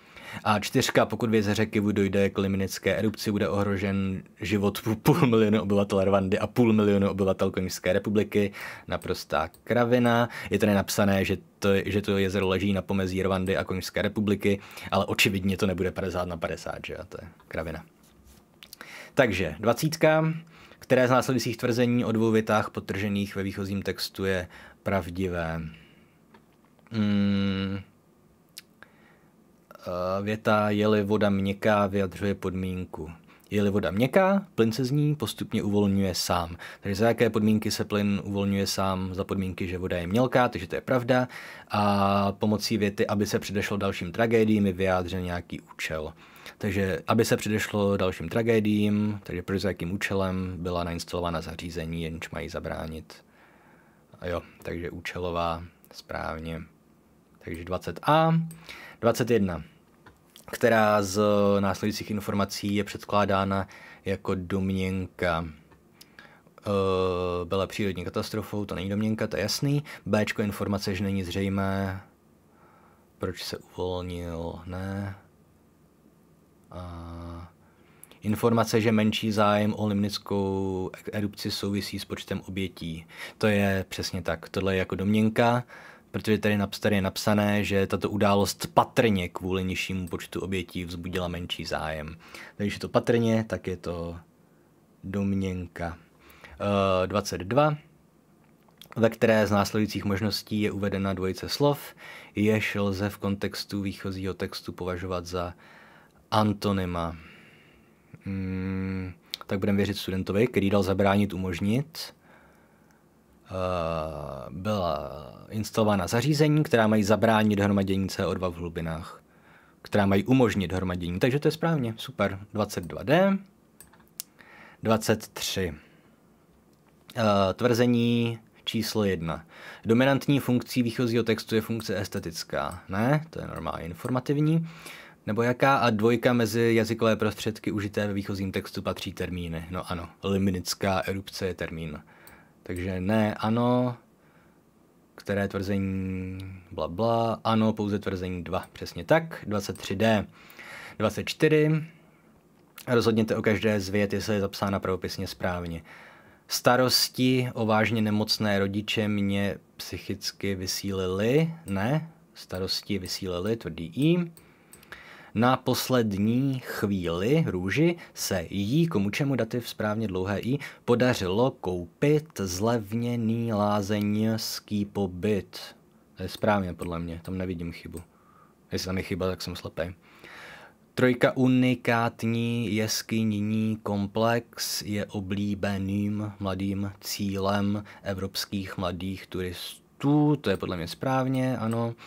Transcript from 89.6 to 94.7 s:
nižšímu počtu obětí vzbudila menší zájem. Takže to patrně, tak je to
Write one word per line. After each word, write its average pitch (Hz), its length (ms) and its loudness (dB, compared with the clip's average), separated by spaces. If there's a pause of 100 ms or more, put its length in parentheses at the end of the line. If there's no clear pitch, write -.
nižšímu 92 440 -4
počtu - 320 -8
obětí 90 440 -4
vzbudila 87 440 -6
menší 85 360 -8
zájem. 78 520 -6 (400)
Takže 101 220 -4
to 98 100 -6
patrně, 117 600 0
tak - 180 -6
je 90 100 -4
to 85 400 -8 (880)